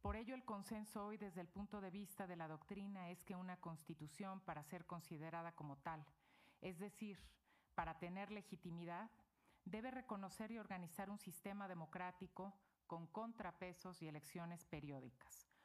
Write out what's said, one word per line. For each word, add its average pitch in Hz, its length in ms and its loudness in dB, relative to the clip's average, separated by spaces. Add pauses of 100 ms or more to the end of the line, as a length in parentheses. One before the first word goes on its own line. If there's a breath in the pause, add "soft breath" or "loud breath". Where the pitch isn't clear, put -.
Por 202 160 8
ello, 233 160 2
el 247 100 0
consenso 214 640 2
hoy 214 100 2
desde 185 240 0
el 170 80 2
punto 208 320 0
de 190 120 0
vista 196 360 0
de 180 80 0
la 165 140 0
doctrina 196 600 0
es 185 140 -4
que 190 120 0
una 180 260 2
constitución, 170 800 -2
para 151 220 0
ser 170 220 -2
considerada 165 680 0
como 147 240 -2
tal, 160 260 0 (560 loud breath)
es 180 200 0
decir, 202 440 -2 (520 loud breath)
para 160 240 4
tener 190 320 2
legitimidad, 175 800 -2 (520 loud breath)
debe 220 280 0
reconocer 220 600 0
y 233 60 0
organizar 190 520 0
un 208 100 0
sistema 196 500 0
democrático 180 840 0 (340 loud breath)
con 165 200 0
contrapesos 190 960 0
y 160 60 0
elecciones 170 580 -2
periódicas, 139 800 -4 (180 loud breath)